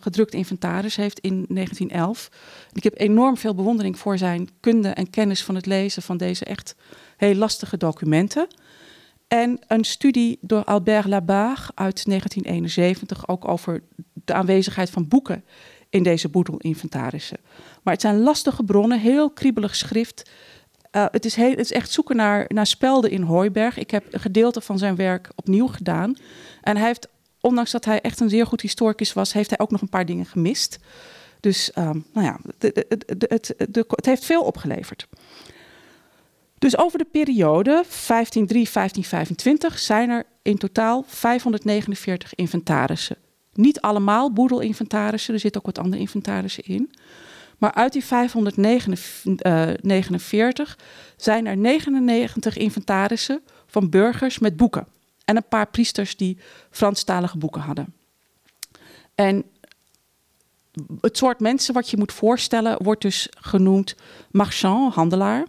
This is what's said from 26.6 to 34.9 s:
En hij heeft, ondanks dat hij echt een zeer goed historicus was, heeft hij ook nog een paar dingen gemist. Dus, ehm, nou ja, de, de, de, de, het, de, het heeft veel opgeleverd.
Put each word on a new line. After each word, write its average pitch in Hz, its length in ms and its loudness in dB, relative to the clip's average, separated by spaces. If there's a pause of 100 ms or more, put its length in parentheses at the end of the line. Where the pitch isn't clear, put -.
En 208 140 0
hij 214 100 2
heeft, 233 220 -4 (320)
ondanks 240 300 2
dat - 140 -4
hij 214 160 2
echt - 200 -4
een 233 80 4
zeer 226 180 4
goed 233 140 -4
historicus 214 520 0
was, 190 200 -2
heeft 208 180 0
hij - 80 0
ook 214 120 0
nog 202 100 0
een 196 80 -6
paar 185 180 -2
dingen 175 200 -4
gemist. - 520 -2 (600)
Dus, - 320 0
ehm, 160 260 -2 (140)
nou 202 140 0
ja, - 120 -4 (200)
de, - 140 0
de, - 160 -2
de, 214 280 -4
de, 214 120 -2
het, - 260 -2 (140)
de, 220 200 0
het - 180 -2
heeft 262 180 2
veel 330 180 2
opgeleverd. - 640 -6 (1500)